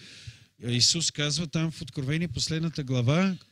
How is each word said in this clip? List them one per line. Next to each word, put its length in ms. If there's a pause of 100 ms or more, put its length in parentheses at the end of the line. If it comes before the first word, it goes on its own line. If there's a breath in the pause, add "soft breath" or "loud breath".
(680 loud breath)
Исус 440
казва 360
там 240
в 100
Откровение, 460
последната 560
глава, 540 (140)